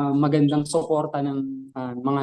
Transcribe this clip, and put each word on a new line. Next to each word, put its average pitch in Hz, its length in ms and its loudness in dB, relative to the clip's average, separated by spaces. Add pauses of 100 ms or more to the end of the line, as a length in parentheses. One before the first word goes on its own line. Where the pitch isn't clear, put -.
(140)
magandang 147 560 4
suporta 156 560 0
ng, 135 480 -6
ah, 127 240 -8
mga 139 260 0